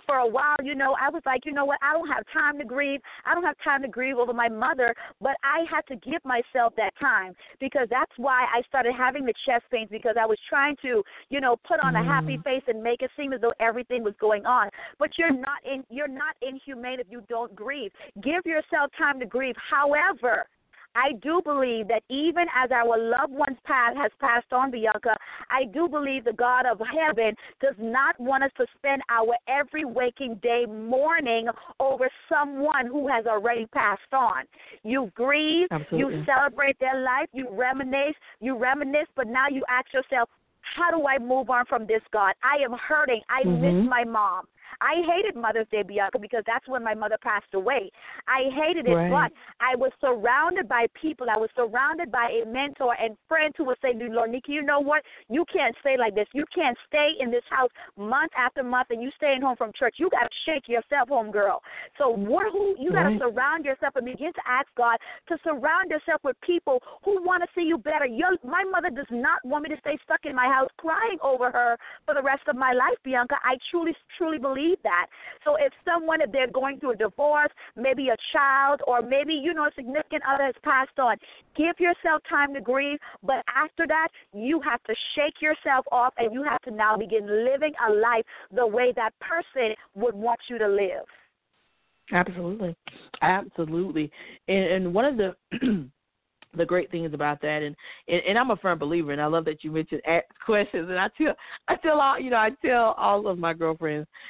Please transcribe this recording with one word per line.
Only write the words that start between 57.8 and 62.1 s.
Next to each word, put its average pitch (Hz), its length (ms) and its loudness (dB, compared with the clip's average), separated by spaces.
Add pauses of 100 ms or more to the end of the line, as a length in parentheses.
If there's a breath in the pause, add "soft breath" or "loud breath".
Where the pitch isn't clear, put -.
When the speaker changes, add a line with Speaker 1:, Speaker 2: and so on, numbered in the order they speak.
Speaker 1:
month 254 400 -2
after 254 260 0
month 247 280 -2
and 226 100 -4
you 254 120 -6
staying 277 280 0
home 262 160 0
from 214 160 -4
church. - 260 0
You 339 120 0
gotta 247 180 2 (160)
shake 302 240 -4
yourself 240 400 0
home, 233 220 0
girl." 208 320 0 (340 loud breath)
So 277 140 4